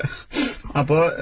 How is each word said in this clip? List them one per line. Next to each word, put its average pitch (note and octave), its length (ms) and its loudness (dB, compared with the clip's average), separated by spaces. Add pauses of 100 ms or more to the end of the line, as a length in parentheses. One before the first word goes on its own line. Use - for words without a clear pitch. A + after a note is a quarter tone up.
(760)
അപ്പൊ D3+ 320 4 (120)